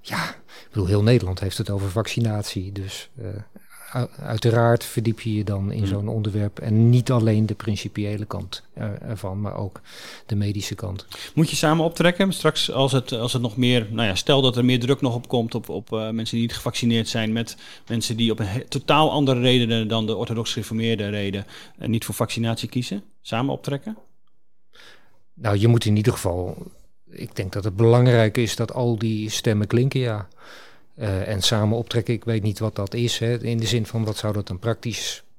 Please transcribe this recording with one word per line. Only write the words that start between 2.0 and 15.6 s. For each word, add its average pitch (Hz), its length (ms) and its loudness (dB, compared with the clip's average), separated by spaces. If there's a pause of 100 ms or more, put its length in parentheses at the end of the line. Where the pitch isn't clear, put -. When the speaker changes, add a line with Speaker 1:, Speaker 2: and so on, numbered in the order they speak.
Speaker 1:
Dus, 95 460 -10
eh, 107 80 -12 (760)
u-, 123 40 -2 (160)
uiteraard 117 640 4
verdiep 110 360 -2
je 110 140 -2
je 104 100 0
dan 98 280 -2
in 110 60 -4
Speaker 2:
Hmm. 104 80 0
Speaker 1:
zo'n 101 220 -2
onderwerp. 104 500 -2
En 110 320 4
niet 123 200 4
alleen 110 360 4
de 104 80 -2
principiële 104 680 -4
kant, 98 380 -10 (120)
eh, 107 280 -8
ervan, 101 380 -8
maar 98 160 -6
ook 98 240 -8 (460)
de - 100 -2
medische 101 380 -2
kant. 95 320 -10 (280)
Speaker 2:
Moet 156 160 4
je 143 60 -4
samen 156 280 2
optrekken? 175 480 2
Straks - 400 0
als 135 200 2
het, 131 200 0
als 120 200 -2
het 120 100 0
nog 113 140 -4
meer, 123 340 4
nou 113 180 0
ja, 92 60 0
stel 139 280 4
dat 123 140 4
er 123 80 2
meer 127 160 4
druk 127 200 0
nog 123 140 0
op 117 140 -8
komt 117 260 -2
op, 113 140 -6